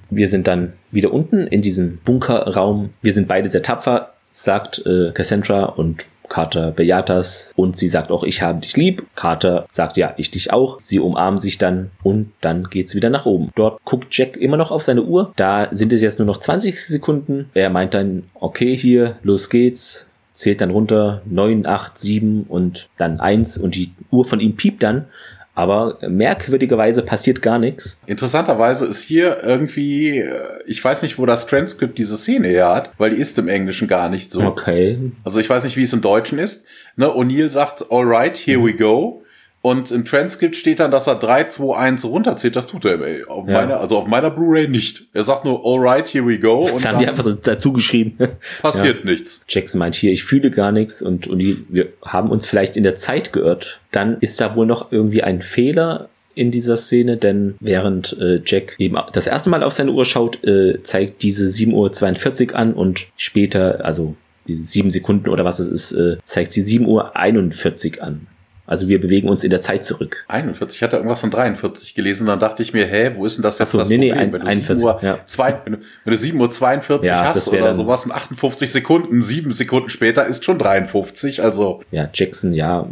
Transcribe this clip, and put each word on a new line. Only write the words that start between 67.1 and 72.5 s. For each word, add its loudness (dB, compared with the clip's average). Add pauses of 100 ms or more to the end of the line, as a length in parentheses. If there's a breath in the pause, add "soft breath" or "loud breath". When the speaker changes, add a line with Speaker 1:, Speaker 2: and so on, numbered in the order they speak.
Speaker 1:
einundvierzig 0
an. -10 (380)
Also -2
wir 4
bewegen 2
uns 2
in 0
der 2
Zeit -4
zurück. -8
Speaker 2:
Einundvierzig? -6
Ich -4
hatte 0
irgendwas -2
von -2
dreiundvierzig -4
gelesen, -2
dann 0
dachte -2